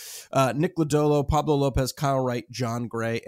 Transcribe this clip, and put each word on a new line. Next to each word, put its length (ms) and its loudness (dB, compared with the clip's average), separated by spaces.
uh, 240 2
Nick 180 0
Lodolo, 540 2
Pablo 260 2
Lopez, 380 0
Kyle 260 0
Wright, 320 -2
John 380 -4
Gray, 400 -4